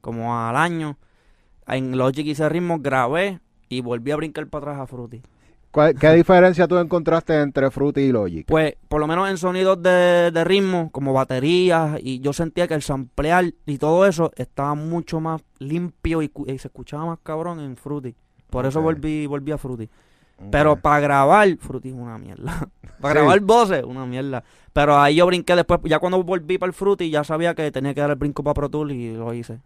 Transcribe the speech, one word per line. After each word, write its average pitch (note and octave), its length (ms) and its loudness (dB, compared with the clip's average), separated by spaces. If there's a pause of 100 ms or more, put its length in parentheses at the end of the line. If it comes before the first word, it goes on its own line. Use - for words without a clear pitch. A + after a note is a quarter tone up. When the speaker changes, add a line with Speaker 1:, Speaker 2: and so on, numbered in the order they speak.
Speaker 1:
como A#2 380 -6
al A#2 180 -4
año. D#3+ 400 -2 (680)
En C3 320 -4
Logic C3+ 280 0
hice D3+ 220 -2
ritmos, E3 340 -2
grabé C#3+ 580 -2 (280)
y B2+ 120 -6
volví A#2+ 300 -6
a D3+ 60 -2
brincar D#3 300 -8
para D3 260 -10
atrás C#3 80 -10
a B2+ 60 -12
Fruity. A#2+ 360 -16 (480)
Speaker 2:
¿Cuál, D3 280 4
qué D#3 140 6
Speaker 1:
<laughs> - 20 8
Speaker 2:
diferencia F3 540 6
tú F3+ 80 2
encontraste E3 640 0
entre C#3 300 0
Fruity C#3 320 -2
y C3+ 100 2
Logic? F2+ 340 -2
Speaker 1:
Pues, D#3 300 0 (120)
por D3+ 120 -2
lo D3+ 80 -2
menos F3+ 220 0
en F#3+ 80 -4
sonidos F#3 440 0
de, F3 500 4
de E3 120 0
ritmo, F3+ 480 2
como C3+ 220 -4
baterías, D#3 840 2
y C3 200 -8
yo C#3 120 -2
sentía E3+ 360 -2
que D#3+ 60 -4
el D3 80 -2
samplear D3 640 -2 (200)
y C#3+ 120 -6
todo E3 280 4
eso E3 300 0
estaba C#3+ 380 -6
mucho D#3+ 440 -6
más D#3+ 240 -6 (160)
limpio D#3+ 640 -6
y D3 60 -4
cu-, D3 200 -12
y C3+ 100 -8
se C3 100 -16
escuchaba D3 380 -12
más E3 180 -8
cabrón E3 340 -8
en C#3 180 -12
Fruity. C#3 380 -10 (360)
Por B2+ 160 -4
eso C3+ 140 -2
Speaker 2:
Ok. D#3+ 40 0
Speaker 1:
volví, D3+ 420 -2
volví C#3 240 -6
a D3 80 -4
Fruity. B2 260 -10 (540)
Speaker 2:
Ok. G2 120 -18
Speaker 1:
Pero D3 260 4
pa' D3 240 2
grabar, C#3+ 480 6 (100)
Fruity C3 300 -12
es C3 60 -14
una A#2+ 240 -14
mierda. D3+ 500 -8 (140)
<laughs> - 180 -20
Pa' C#3 100 -4
Speaker 2:
Sí. D3+ 40 2
Speaker 1:
grabar D#3 260 6
voces, G3+ 440 4
una B2+ 220 -10
mierda. B2+ 380 -6 (280)
Pero D3 260 4
ahí C#3+ 180 6
yo F3+ 100 6
brinqué F3 300 2
después, E3 280 2
ya D#3 140 2
cuando F#3 240 0
volví F3 360 -4
para F#3 100 -4
el F#3 60 -8
Fruity, F#3+ 360 -2
ya D3 140 0
sabía D#3+ 300 -2
que D3+ 180 -4
tenía C3+ 220 -4
que C#3+ 60 -4
dar D3 100 0
el C#3+ 60 0
brinco C#3+ 280 -6
pa' D3 100 0
Pro C#3+ 140 -2
Tools D3 240 -6
y A#2+ 220 -8
lo A2+ 200 -8
hice. A#2+ 320 -12